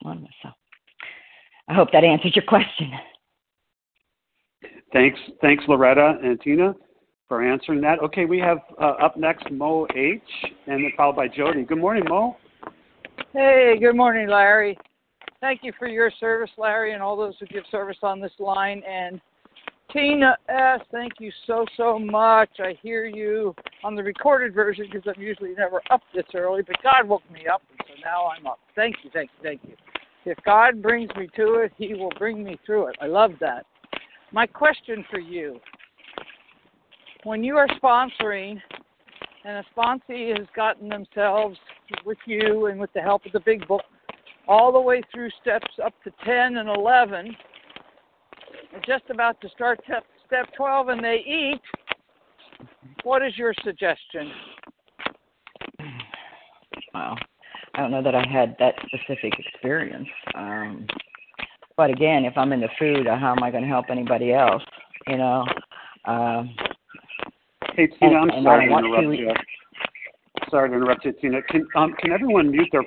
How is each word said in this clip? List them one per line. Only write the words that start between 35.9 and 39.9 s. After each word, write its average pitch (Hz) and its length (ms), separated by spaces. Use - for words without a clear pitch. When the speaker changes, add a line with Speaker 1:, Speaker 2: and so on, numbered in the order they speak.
Speaker 3:
when 220 220
you 277 100
are 285 120
sponsoring 214 920
and 208 140
a 202 40
sponsee 240 640